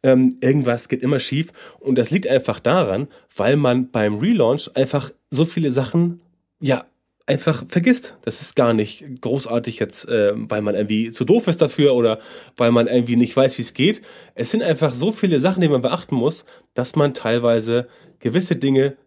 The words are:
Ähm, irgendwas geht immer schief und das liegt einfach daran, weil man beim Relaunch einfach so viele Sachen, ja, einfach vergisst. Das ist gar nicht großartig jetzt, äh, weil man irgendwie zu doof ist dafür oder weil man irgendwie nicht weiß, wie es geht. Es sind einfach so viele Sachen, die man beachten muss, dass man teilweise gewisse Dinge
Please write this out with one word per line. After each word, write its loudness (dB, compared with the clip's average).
Ähm, 4
irgendwas 0
geht -4
immer 0
schief -4
und 0
das 0
liegt -2
einfach 0
daran, 0
weil 2
man 0
beim 0
Relaunch 0
einfach -2
so 2
viele -2
Sachen, -2
ja, -2
einfach -2
vergisst. 0
Das -6
ist -8
gar 4
nicht -4
großartig -4
jetzt, -6
äh, 2
weil -6
man -2
irgendwie -2
zu -4
doof 2
ist 0
dafür 2
oder 2
weil 2
man 4
irgendwie 0
nicht 2
weiß, 2
wie -6
es -10
geht. 0
Es -6
sind 0
einfach 0
so -2
viele 0
Sachen, 0
die 2
man 2
beachten -4
muss, -2
dass -6
man 2
teilweise 0
gewisse -2
Dinge 2